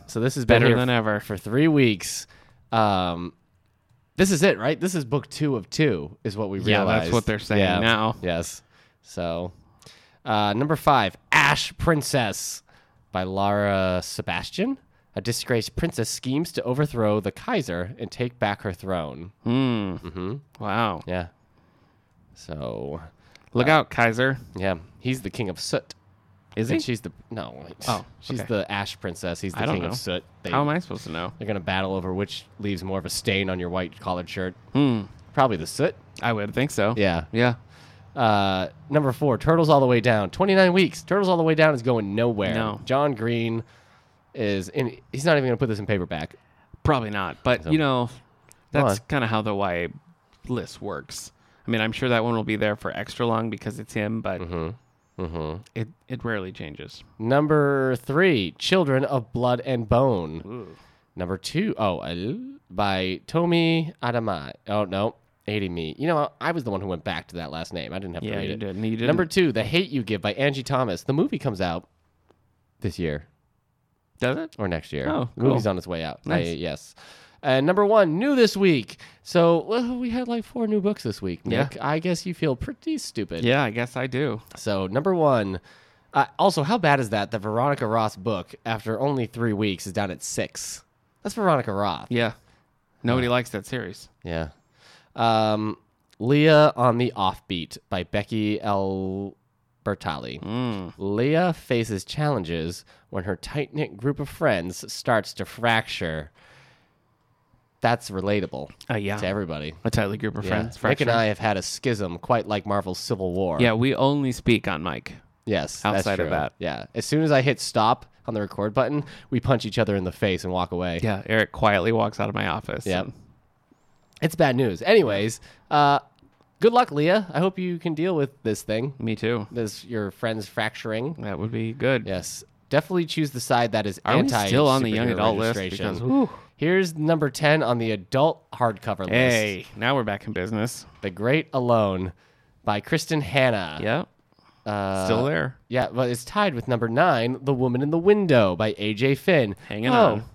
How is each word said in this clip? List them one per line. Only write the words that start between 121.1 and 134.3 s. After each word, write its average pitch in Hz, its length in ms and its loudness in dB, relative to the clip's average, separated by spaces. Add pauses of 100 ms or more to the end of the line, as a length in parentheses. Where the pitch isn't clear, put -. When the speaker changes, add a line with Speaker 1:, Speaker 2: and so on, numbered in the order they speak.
Speaker 2:
Eric 110 240 0
quietly 104 400 2
walks 110 280 0
out 104 100 0
of 98 60 -6
my 101 120 -2
office - 380 -6
Speaker 1:
Yep. 92 200 0
Speaker 2:
and - 80 -14 (1080)
Speaker 1:
It's 160 160 -2
bad 139 200 4
news. 113 260 0
Anyways, 113 580 4 (300)
uh, 143 300 4 (600)
good 226 140 6
luck, 240 180 4
Leah. 175 400 2
I 131 80 -2
hope 185 200 0
you 180 180 -2
can 160 160 -4
deal 170 220 0
with 139 160 0 (100)
this 110 220 -2
thing. 117 340 -2
Speaker 2:
Me 113 180 -2
too. 110 360 -2
Speaker 1:
This, 113 340 -6
your 107 240 -4
friends 110 380 -6
fracturing. 113 720 -4
Speaker 2:
That 104 180 -6
would 107 140 -4
be 113 220 -4
good. 120 340 0
Speaker 1:
Yes. 90 360 -8 (280)
Definitely 180 340 0
choose 151 240 -2
the 127 100 -8
side 120 340 0
that 107 120 0
is 98 180 -6
Speaker 2:
Are 123 160 2
we - 80 2
still 120 400 4